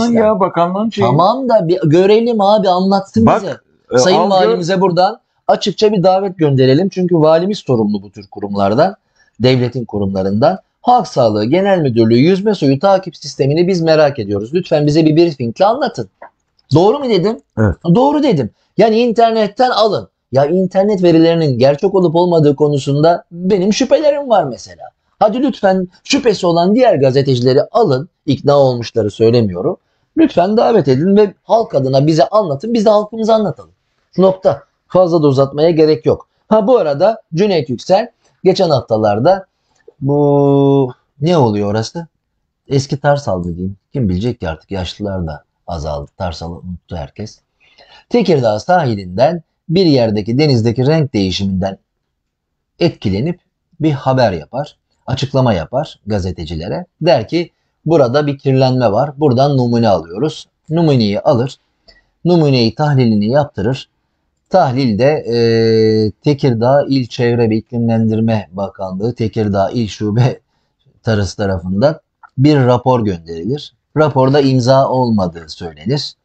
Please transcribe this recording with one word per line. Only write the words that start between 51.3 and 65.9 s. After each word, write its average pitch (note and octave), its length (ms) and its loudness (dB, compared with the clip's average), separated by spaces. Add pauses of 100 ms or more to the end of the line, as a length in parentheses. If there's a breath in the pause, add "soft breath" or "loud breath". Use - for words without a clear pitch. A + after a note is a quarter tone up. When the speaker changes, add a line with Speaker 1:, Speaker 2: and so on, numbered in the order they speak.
Speaker 1:
etkilenip D3+ 600 -4 (400)
bir D3+ 120 0
haber C3 400 0
yapar, F#2 440 -10 (300)
açıklama C3 480 -2
yapar G#2+ 520 -8
gazetecilere. F#2 800 -8 (140)
Der D3+ 280 0
ki, E3 220 -6 (360)
"Burada D3 400 2
bir C#3 120 -4
kirlenme B2+ 540 0
var, C#3 180 -2 (100)
buradan C#3 360 2
numune A#2+ 320 0
alıyoruz." F2+ 600 -4 (220)
Numuneyi C3+ 500 0
alır, C3+ 360 -2 (680 soft breath)
numuneyi C#3+ 500 2
tahlilini B2 560 0
yaptırır. C3+ 580 -2 (640)
Tahlilde, C3 560 0
e, B2 300 -2 (720)